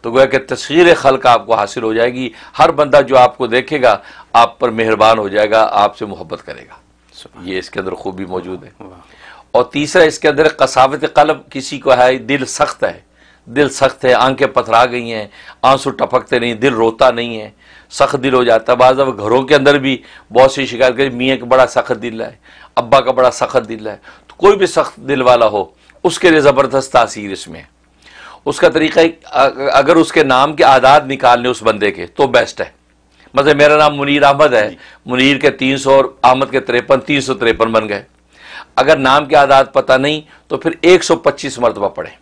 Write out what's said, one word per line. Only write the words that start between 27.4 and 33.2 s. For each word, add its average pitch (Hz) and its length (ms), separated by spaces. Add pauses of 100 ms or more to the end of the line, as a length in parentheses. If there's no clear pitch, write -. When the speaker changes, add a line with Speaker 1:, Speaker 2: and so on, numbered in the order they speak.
Speaker 1:
है। - 100 (800)
उसका 151 220
तरीका 147 320
है, 165 80 (180)
अ-, 131 460
अगर 139 240
उसके 160 280
नाम 135 300
के 151 100
आदाद 135 420
निकालने 127 420
उस 120 140
बंदे 104 280
के, 87 160
तो 127 220
बेस्ट 120 320
है। 85 140 (640)